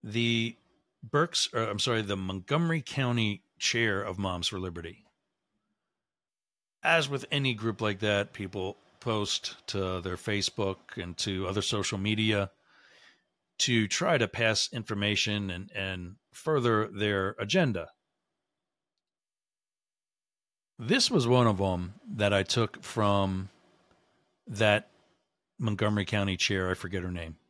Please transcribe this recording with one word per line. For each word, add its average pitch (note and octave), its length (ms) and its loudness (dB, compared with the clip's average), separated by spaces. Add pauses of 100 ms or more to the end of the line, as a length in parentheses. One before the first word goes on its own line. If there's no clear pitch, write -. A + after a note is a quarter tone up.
The A#2 520 0 (480)
Berks, D3+ 500 0
or, A2+ 80 0
I'm G#2+ 180 -2
sorry, A2+ 220 2
the G2+ 160 -2
Montgomery C#3 640 -2
County A#2+ 640 0 (160)
Chair A2 420 0
of G2 160 -6
Moms F2+ 300 -2
for G2 120 -6
Liberty. E2+ 460 -10 (1800)
As E3 240 4
with C3+ 240 -4
any C3+ 220 0
group A2 280 -2
like G#2 180 0
that, G#2 340 2
people G2 440 -6 (220)
post - 560 -4 (120)
to F#2 340 -2
their F2+ 160 -6
Facebook G2+ 800 -4
and F2 220 -8
to F#2+ 280 -2
other G2 140 -2
social G2+ 380 -2
media G#2+ 500 2 (1080)
to A2+ 280 4
try E3 300 2
to A#2 100 2
pass A2 460 0
information G#2 760 -2
and, F#2 240 -10
and F#2+ 420 -6 (160)
further A#2 560 2
their G2+ 520 0
agenda. G#2+ 500 0 (3000)
This F3+ 340 2
was C#3+ 160 4
one B2 200 6
of G2+ 120 2
'em F#2 360 -2 (140)
that G#2 240 2
I G2 100 4
took - 380 -2
from G2 680 2 (1000)
that G#2+ 420 2 (680)
Montgomery G#2 480 0
County G2 320 0
chair, F#2 340 0
I - 20 2
forget F2+ 300 -6
her F2+ 80 -6
name. E2 240 -8 (140)